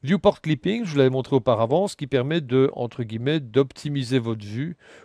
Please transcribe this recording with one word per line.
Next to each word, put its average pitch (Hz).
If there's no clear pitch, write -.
Viewport 190
clipping, 185
je 170
vous 143
l'avais 131
montré 131
auparavant, 123
ce -
qui 139
permet 139
de, 131
entre 120
guillemets, 120
d'optimiser 135
votre 113
vue 131